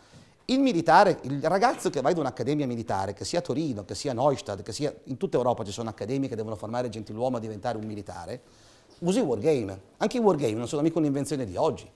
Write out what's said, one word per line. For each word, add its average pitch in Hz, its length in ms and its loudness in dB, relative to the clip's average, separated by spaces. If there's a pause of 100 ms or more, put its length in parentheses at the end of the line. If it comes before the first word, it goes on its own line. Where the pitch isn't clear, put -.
(440)
Il 262 160 2
militare, 175 640 6
il 139 220 -4
ragazzo 196 440 2
che 139 140 0
va 139 80 4
in - 80 2
un'accademia 135 480 0
militare, 104 480 -2
che 107 100 -10
sia 175 140 -2
a 175 40 0
Torino, 127 440 -4
che 107 80 -8
sia 139 160 -4
a 123 40 -2
Neustadt, 117 460 -2
che 107 120 -10
sia 143 220 -4 (100)
in 131 120 -8
tutta 170 220 0
Europa 117 260 2
ci 98 80 -8
sono 113 160 -6
accademie 127 400 -4
che 113 80 -6
devono 107 200 -6
formare 120 340 -6
gentiluomo 113 480 -4
a - 20 -4
diventare 110 380 -6
un 107 80 -8
militare, 98 560 -10 (560)
usa 185 200 2
i 254 40 4
wargame. 113 580 0 (160)
Anche - 220 0
i - 20 2
wargame 151 320 4
non 117 160 -4
sono 147 140 -2
mica 165 160 2
un'invenzione 143 460 0
di 90 120 -6
oggi, 143 400 0